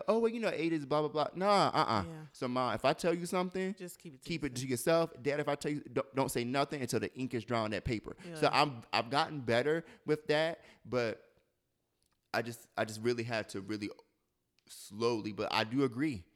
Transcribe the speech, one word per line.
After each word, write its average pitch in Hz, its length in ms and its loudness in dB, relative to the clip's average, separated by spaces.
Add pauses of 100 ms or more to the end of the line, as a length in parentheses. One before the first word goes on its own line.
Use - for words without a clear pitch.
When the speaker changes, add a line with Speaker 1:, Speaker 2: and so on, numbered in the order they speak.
Speaker 1:
"Oh, 220 120 4
well, 226 120 2
you 240 80 -6
know, 208 100 0
Ada's 160 360 0
blah, 147 160 2
blah, 151 80 0
blah." 151 240 0
Nah, 185 400 4
uh-uh. 127 300 2
Speaker 2:
Yeah. 165 80 -8 (220)
Speaker 1:
So, 131 140 -4
Mom, 123 280 0
if 120 100 -2
I 147 80 6
tell 170 220 2
you 175 100 -4
something, 185 480 -2
Speaker 2:
Just 180 240 -14
keep 160 160 -18
it 131 80 -20
to - 80 -16
Speaker 1:
keep 165 140 -2
it 127 140 -2
to 131 100 -4
Speaker 2:
yourself. 165 420 4
Speaker 1:
yourself. - 140 -18
Dad, 143 160 2
if 147 80 0
I 143 80 2
tell 151 160 -4
you, 147 100 -4 (100)
don't, 123 240 -2
don't 131 140 2
say 120 140 -2
nothing 139 380 0
until 117 180 0
the 101 160 -4
ink 127 180 -4
is 113 100 -2
dry 120 180 0
on 107 100 0
that 95 140 -2
paper. - 300 -4 (200)
So 156 80 -2
Speaker 2:
Yeah. 143 60 6 (120)
Speaker 1:
I'm, 131 220 0 (100)
I've 117 160 0
gotten 151 320 0
better 127 420 2 (220)
with 151 220 -2
that, 160 320 2 (260)
but 117 380 -2 (1120)
I 110 80 0
just, 117 180 -6 (180)
I 110 60 2
just 110 180 -6
really 117 220 0
had 113 260 -2
to 98 120 -6
really 101 280 -4 (800)
slowly, 107 640 -2
but 101 220 -2
I 110 100 4
do 127 220 0
agree. 123 380 -2 (120)